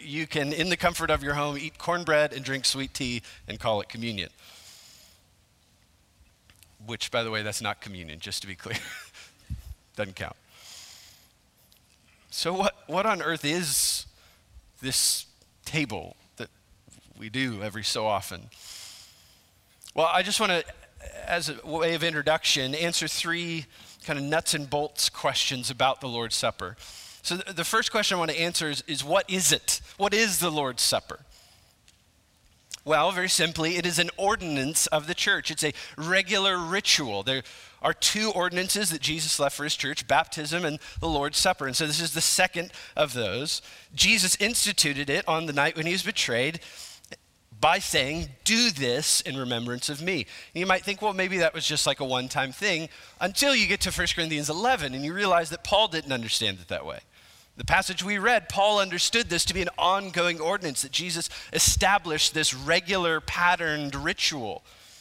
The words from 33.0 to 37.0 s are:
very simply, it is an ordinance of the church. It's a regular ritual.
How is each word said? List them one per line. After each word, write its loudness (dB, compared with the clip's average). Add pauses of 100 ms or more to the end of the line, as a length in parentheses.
very -2
simply, 2
it 0
is 0
an 2
ordinance 0
of 0
the -2
church. 0
It's -2
a 0 (240)
regular 2
ritual. 0